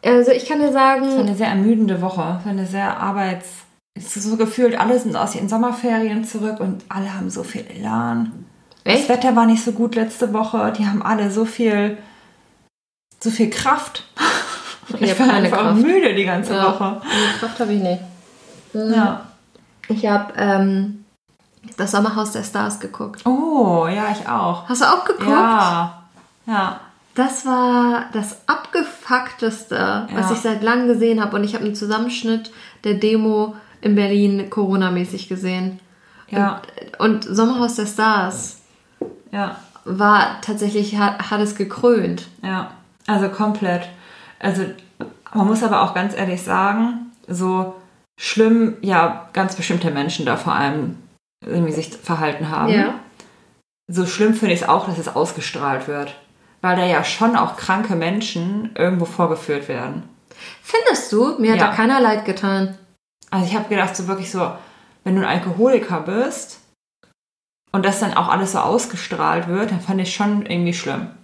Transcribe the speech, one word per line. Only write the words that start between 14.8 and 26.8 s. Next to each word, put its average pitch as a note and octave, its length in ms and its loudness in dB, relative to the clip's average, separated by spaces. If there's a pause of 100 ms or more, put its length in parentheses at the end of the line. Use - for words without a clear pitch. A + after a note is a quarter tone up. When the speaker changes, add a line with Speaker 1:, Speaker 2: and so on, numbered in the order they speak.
Speaker 1:
Ich - 80 -2
Speaker 2:
Ich G3 80 4
Speaker 1:
hab F#3+ 100 0
Speaker 2:
war B3+ 60 8
Speaker 1:
keine G3+ 200 6
Speaker 2:
einfach F#3+ 140 2
Speaker 1:
Kraft. A3 220 4
Speaker 2:
müde E4 320 6
die G3 100 2
ganze F#3 300 -2
Speaker 1:
Ja. F#3+ 120 2
Speaker 2:
Woche. G3 380 0
Speaker 1:
Nee, G#3 340 0
Kraft A3+ 220 -8
hab A3 100 0
ich G#3 100 2
nicht. F3+ 200 -2 (720)
Mhm. A3 220 -2
Speaker 2:
Ja. G3+ 320 2 (640)
Speaker 1:
Ich A3 180 -2
hab, G3+ 300 0
ähm, G3 680 0 (720)
das G3+ 160 -4
Sommerhaus G#3+ 400 0
der G#3+ 100 -6
Stars G#3 380 -6
geguckt. G#3 460 -12
Speaker 2:
Oh, B3 600 2
ja, G#3 320 -2
ich - 100 -10
auch. F3 400 -2
Speaker 1:
Hast B3 120 -2
du C#4+ 60 4
auch F4+ 180 4
geguckt? - 260 -2
Speaker 2:
Ja. F#3+ 720 2 (440)
Ja. G3+ 340 -2 (340)